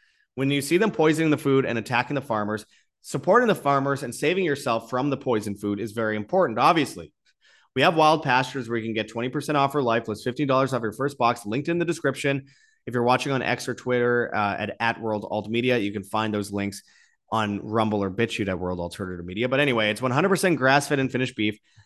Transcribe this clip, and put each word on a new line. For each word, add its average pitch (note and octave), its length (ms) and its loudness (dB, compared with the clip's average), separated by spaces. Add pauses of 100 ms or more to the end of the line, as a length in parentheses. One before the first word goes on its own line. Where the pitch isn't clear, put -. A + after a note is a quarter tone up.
(340)
when C3+ 160 -2
you C#3+ 120 0
see E3+ 160 0
them G#3+ 140 2
poisoning D#3 400 4
the C#3 60 2
food C3+ 280 2
and A#2 120 -2
attacking B2 380 0
the C3 60 -2
farmers, G#2+ 440 -4 (360)
supporting G#3+ 460 2
the F#3 80 4
farmers C#3 480 0
and A#2+ 120 -10
saving F3+ 300 0
yourself C3 440 -2
from C3 200 0
the C3 80 -2
poison G#2+ 380 -2
food G2+ 260 -4
is A2 100 -8
very A2 240 -2
important, A#2 440 0
obviously. C3+ 520 2 (640)
We B2+ 60 2
have E3+ 140 4
Wild D#3 280 4
Pastures C3 460 0
where A#2 80 -2
you A2 80 -4
can A2+ 80 -4
get G#2+ 160 -2
twenty A#2 180 -4
percent D3 300 -2
off C#3 160 2
for D3 80 0
life, A#2 240 0
plus G#2 180 -8
fifteen C3+ 240 -2
dollars C3 260 2
off A#2+ 80 -2
your G#2+ 120 -4
first C3+ 240 -4
box, A#2+ 280 0
linked C3+ 220 -4
in E3+ 100 0
the E3+ 80 0
description. C#3 600 -2 (400)
If A#2+ 80 -10
you're A#2+ 100 0
watching B2+ 300 2
on B2+ 80 0
X A#2+ 260 -2
or B2 60 -4
Twitter, A#2+ 600 0
uh, G2+ 260 0
at, G2+ 200 -6
at A#2 220 0
World G#2+ 280 -4
Alt G#2+ 200 -4
Media, A#2+ 280 0
you G2+ 140 -2
can G2+ 120 -6
find G#2+ 300 -2
those G2+ 200 -4
links G2+ 300 -4 (480)
on G#2 300 0
Rumble G#2+ 400 0
or G2 80 0
BitChute F#2+ 380 -2
at F#2 120 -4
World F2+ 200 -4
Alternative F2 460 -8
Media. G2+ 220 -4
But C3 120 0
anyway, A#2 320 2
it's G#2+ 100 -4
one B2+ 100 0
hundred E3 180 2
percent F#3 280 2
grass-fed C#3 420 4
and C3+ 120 0
finished B2 240 -2
beef, G#2+ 220 0 (280)